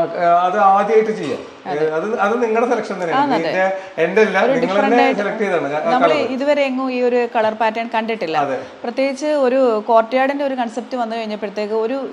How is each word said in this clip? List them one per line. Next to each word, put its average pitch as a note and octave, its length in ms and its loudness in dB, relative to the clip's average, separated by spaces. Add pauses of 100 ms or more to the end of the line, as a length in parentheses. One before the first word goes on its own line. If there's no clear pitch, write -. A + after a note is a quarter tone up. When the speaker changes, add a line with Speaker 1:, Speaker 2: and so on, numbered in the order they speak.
(480)
Speaker 1:
അത് G3+ 100 0
ആദ്യമായിട്ട് G#3 540 4
ചെയ്യാം. D#3+ 300 -6 (240)
Speaker 2:
അതെ. D#3 320 -2
Speaker 1:
അത്, G#3+ 220 -2
അത് A3 240 0
നിങ്ങളുടെ A#3 260 0
സെലക്ഷൻ A3 240 -2
തന്നെയാണ്. F3+ 200 -4
Speaker 2:
ആണതെ. C4+ 240 0
Speaker 1:
ഗ്രീനിന്റെ E3 280 0 (380)
എൻ്റെ F#3 180 2
അല്ല, G3 220 2
Speaker 2:
ഒരു B3 80 2
Speaker 1:
നിങ്ങൾ B3+ 140 0
Speaker 2:
ഡിഫറന്റ് C#4 260 0
Speaker 1:
തന്നെ C4 120 6
Speaker 2:
ആയിട്ട് C4+ 160 2
Speaker 1:
സെലക്ട് G3+ 200 -4
ചെയ്തതാണ് D#3+ 340 -2
ആ - 180 -2
Speaker 2:
നമ്മൾ B3+ 180 4
Speaker 1:
കളർ. C4+ 260 0
Speaker 2:
ഇതുവരെ C#4+ 260 0
എങ്ങും C4 300 -2
ഈ B3 100 -2
ഒരു A#3+ 340 2
കളർ G#3+ 180 2
പാറ്റേൺ A3+ 400 -2
കണ്ടിട്ടില്ല. G#3+ 440 -2
Speaker 1:
അതെ. C3+ 200 0 (260)
Speaker 2:
പ്രത്യേകിച്ച് C4 420 -2
ഒരു C4 640 2
കോർട്ട്യാർഡിന്റെ C4 640 2
ഒരു C4 60 -4
കൺസെപ്റ്റ് A#3+ 420 -6
വന്നു A3+ 180 -4
കഴിഞ്ഞപ്പോഴത്തേക്ക് G#3+ 580 -6
ഒരു A#3 400 -2